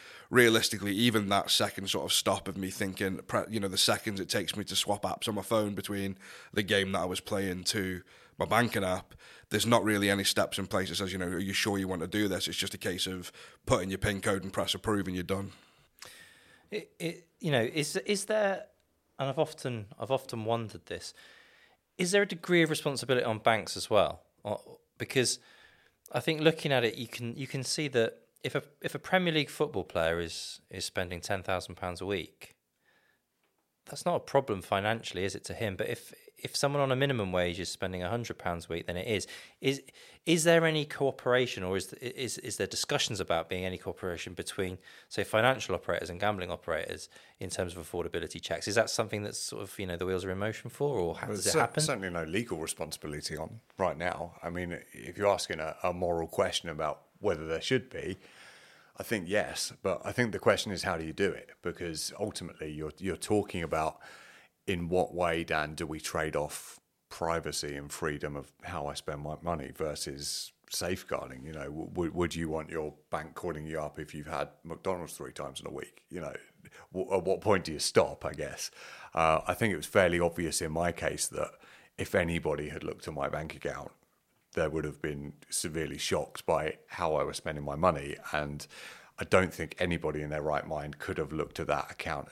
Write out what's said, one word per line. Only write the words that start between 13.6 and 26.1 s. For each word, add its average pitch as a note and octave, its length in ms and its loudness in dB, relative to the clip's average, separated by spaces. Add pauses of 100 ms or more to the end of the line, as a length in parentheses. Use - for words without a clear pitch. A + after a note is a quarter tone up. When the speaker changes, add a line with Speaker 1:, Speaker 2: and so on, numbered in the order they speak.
Speaker 1:
putting F#2+ 240 4
your F#2+ 80 -2
pin G2+ 240 0
code G2 200 0
and F#2+ 80 -8
press F#2+ 240 0
approve G2+ 320 0
and F2+ 80 -4
you're F2+ 80 -2
done. F#2+ 300 -4 (1160)
Speaker 2:
It, G3+ 280 -8
it, E3+ 280 -6 (140)
you E3 100 0
know, C3 100 6
is, D3+ 360 0
is G3 280 0
there, G3+ 400 2 (540)
and C3+ 100 0
I've C#3 100 -2
often, B2 460 0 (160)
I've A2+ 100 -2
often A#2+ 360 0
wondered A2+ 400 -2
this, - 260 -8 (840)
is F3+ 120 2
there G3+ 120 8
a G3+ 40 2
degree F3 360 4
of D#3 80 6
responsibility C3 540 2
on A2 140 2
banks G#2+ 380 4
as - 140 -4
well? E2 320 6 (220)
Or, G#2 160 -2 (380)
because A#2+ 400 2 (760)